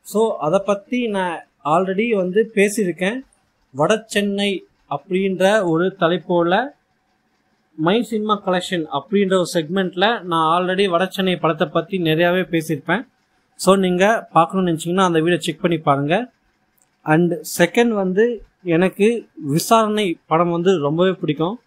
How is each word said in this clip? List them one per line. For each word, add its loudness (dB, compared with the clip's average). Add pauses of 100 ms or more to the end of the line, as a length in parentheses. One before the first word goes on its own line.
So, -2
அதை 0
பத்தி -4
நான் -4 (240)
already 0
வந்து 0
பேசியிருக்கேன். 0 (500)
வட 0
சென்னை -2 (240)
அப்படின்ற 0
ஒரு 0
தலைப்போல 0 (1080)
My 0
Cinema -2
Collection -2
அப்படின்ற 0
ஒரு 2
செக்மெண்ட்ல -2
நான் 0
already 0
வட 0
சென்னை -2
படத்தை 0
பத்தி -4
நிறையாவே 0
பேசியிருப்பேன். -4 (500)
So, 4
நீங்க 0
பார்க்கணும்னு 2
நினைச்சீங்கன்னா 0
அந்த 2
வீடியோ 2
செக் -8
பண்ணி 0
பாருங்க. 0 (720)
And 2 (260)
second 2
வந்து 0 (200)
எனக்கு 0 (180)
விசாரணை 0
படம் 2
வந்து 2
ரொம்பவே 0
பிடிக்கும். -4